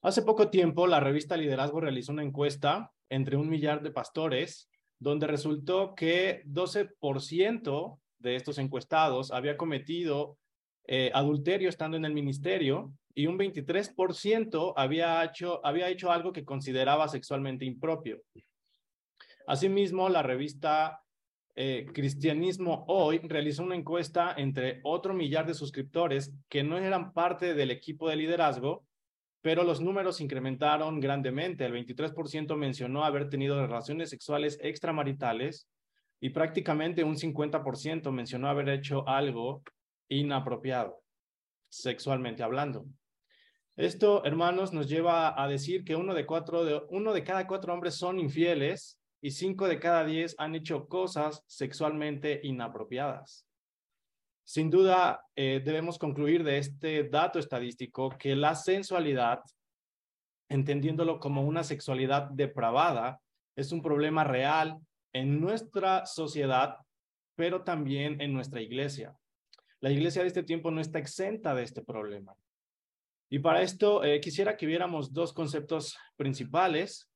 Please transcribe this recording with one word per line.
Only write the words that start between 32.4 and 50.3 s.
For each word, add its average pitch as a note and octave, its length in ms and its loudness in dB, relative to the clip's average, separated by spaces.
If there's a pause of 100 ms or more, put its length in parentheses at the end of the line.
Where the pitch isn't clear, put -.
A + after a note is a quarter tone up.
mencionó C#3 480 -2
haber C#3+ 240 0
tenido C#3 320 0
relaciones C3+ 520 -4
sexuales D3 500 -4
extramaritales C#3 1040 -2 (520)
y C3 100 -4
prácticamente D#3+ 720 0
un D3+ 140 0
cincuenta D3+ 460 -2
por C3+ 120 -4
ciento D3+ 360 -4
mencionó B2+ 380 -4
haber C#3 200 0
hecho C#3 380 -2
algo B2+ 560 -2 (460)
inapropiado, C3 920 -2 (680)
sexualmente B2 760 -4
hablando. C3 420 -2 (920)
Esto, F#3 500 4
hermanos, F3 480 2
nos D3+ 140 -2
lleva E3 540 2
a C#3 60 0
decir C#3+ 360 -2
que D#3+ 120 -2
uno F#3 180 -2
de C#3+ 140 -2
cuatro E3 360 0
de, D3+ 260 0
uno G#3 240 0
de E3 100 0
cada F#3 240 -2
cuatro F#3 260 -4
hombres E3+ 220 -4
son F#3 240 -2
infieles D#3 800 0 (200)
y C#3 120 -6
cinco F#3+ 360 -2
de E3 120 2
cada E3 260 4
diez D#3+ 320 -2